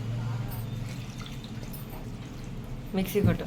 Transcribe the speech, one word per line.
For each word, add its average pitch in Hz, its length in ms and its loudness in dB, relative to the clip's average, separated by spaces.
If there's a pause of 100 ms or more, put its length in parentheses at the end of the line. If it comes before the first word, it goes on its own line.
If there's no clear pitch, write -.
(3000)
మిక్సీ 196 260 4
కొట్టు. 170 260 8